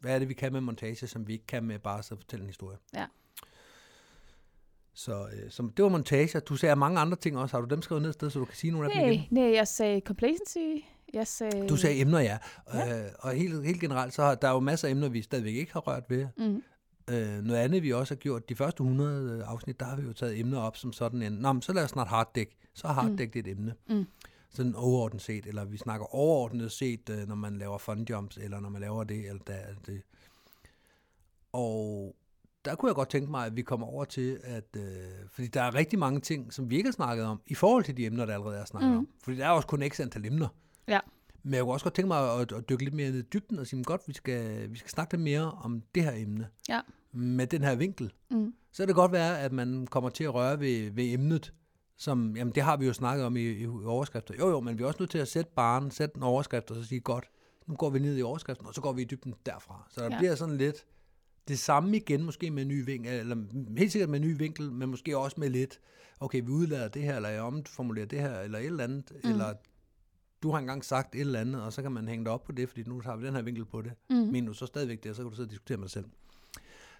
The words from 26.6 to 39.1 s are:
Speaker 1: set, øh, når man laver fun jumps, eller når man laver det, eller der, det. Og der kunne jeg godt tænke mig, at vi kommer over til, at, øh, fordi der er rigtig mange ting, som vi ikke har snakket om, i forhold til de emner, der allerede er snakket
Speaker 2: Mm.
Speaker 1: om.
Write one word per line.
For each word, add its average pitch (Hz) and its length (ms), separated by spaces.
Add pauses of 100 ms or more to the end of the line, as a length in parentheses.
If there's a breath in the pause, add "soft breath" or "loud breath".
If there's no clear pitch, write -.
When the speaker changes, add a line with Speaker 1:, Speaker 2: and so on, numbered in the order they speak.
Speaker 1:
set, 120 380
øh, 104 180
når 107 60
man 104 240
laver 101 200
fun 110 320
jumps, 101 260
eller 101 240
når 101 80
man 101 120
laver 107 240
det, 104 240
eller 98 180
der, 101 100 (300)
det. 101 160 (1500 soft breath)
Og 107 640 (480)
der 143 100
kunne 254 140
jeg 202 60
godt 135 160
tænke 139 200
mig, 127 160
at 113 100
vi 123 60
kommer 117 240
over 135 180
til, 131 400
at, 113 320
øh, 104 60 (460)
fordi 123 200
der 127 140
er 120 120
rigtig 160 240
mange 139 220
ting, 135 320
som 127 180
vi 123 60
ikke 196 100
har 262 60
snakket 120 320
om, 110 220
i - 80
forhold 220 300
til 135 120
de 123 100
emner, 117 200
der 107 80
allerede 101 240
er 104 60
snakket 254 260
Speaker 2:
Mm. - 60
Speaker 1:
om. 254 120 (140)